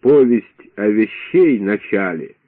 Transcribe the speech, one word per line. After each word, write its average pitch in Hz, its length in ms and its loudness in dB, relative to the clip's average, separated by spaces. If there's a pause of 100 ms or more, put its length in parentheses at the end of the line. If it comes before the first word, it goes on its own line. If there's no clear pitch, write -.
Повесть 123 460 2 (280)
о 104 140 -2
вещей 110 720 0
начале. 98 720 -6 (140)